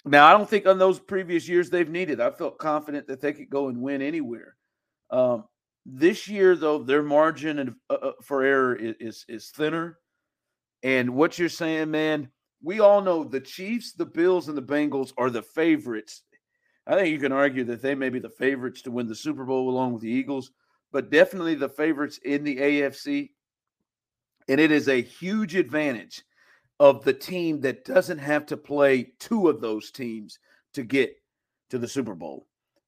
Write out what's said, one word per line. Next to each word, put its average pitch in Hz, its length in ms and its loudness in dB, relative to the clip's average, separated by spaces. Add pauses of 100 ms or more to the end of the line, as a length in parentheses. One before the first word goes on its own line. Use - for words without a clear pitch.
now 143 220 8
I 165 60 12
don't 208 160 6
think 208 180 0
on 190 120 6
those 185 200 4
previous 175 500 -4
years 175 220 0
they've 175 180 0
needed. 131 320 -4
I 120 100 0
felt - 280 -8
confident 151 500 -4
that 135 120 -10
they 147 120 -2
could 147 180 -14
go 139 180 -2
and 120 140 -6
win 139 200 -4
anywhere. 139 540 -8 (540)
Um, 123 340 0 (400)
this 156 420 0
year, 190 300 4
though, 151 220 0
their 147 240 0
margin 147 580 0
of, 123 140 -6 (140)
uh, 139 60 -4
uh, 135 180 -4 (100)
for 139 200 -2
error 135 320 2
is, 110 240 -6
is, 113 300 -14
is 110 220 -14
thinner. 165 480 -6 (840)
And 127 280 0
what 151 280 0
you're 175 100 0
saying, 156 420 -6
man, 156 400 -2 (320)
we 190 180 -6
all 202 200 8
know 175 240 0
the 127 160 -4
Chiefs, 196 520 -10
the 165 140 -6
Bills, 170 420 0
and 151 100 -6
the 131 40 -8
Bengals 139 540 -2
are 123 140 0
the 113 120 -4
favorites. 143 800 -2 (640)
I 120 100 0
think 180 140 2
you 151 80 -2
can 135 140 -2
argue 135 320 2
that 117 180 -6
they 135 120 -2
may 135 160 -4
be 123 100 -4
the 113 80 -12
favorites 127 540 -4
to 131 80 -12
win 120 180 -4
the 110 60 -8
Super 135 300 -8
Bowl 131 260 -2
along 127 240 -2
with 110 80 -10
the 113 80 -6
Eagles, 131 400 -4 (460)
but 127 140 -4
definitely 170 440 4
the 139 140 -4
favorites 147 560 -4
in 143 180 -2
the 143 160 -6
A 143 260 2
F 135 100 -4
C. 143 380 -8 (1160)
And 135 100 2
it 156 120 6
is 143 180 0
a 127 140 2
huge 180 520 -6
advantage 143 680 -4 (580)
of 139 240 8
the 139 80 2
team 165 480 -4
that 127 240 -4
doesn't 180 320 0
have 147 300 -2
to 147 100 -8
play 135 640 2
two 202 320 2
of 127 100 0
those 110 300 -6
teams 110 480 -14 (340)
to 135 100 -8
get 123 320 0 (540)
to - 80 -8
the 120 100 -6
Super 110 280 -6
Bowl. 78 320 -14 (420)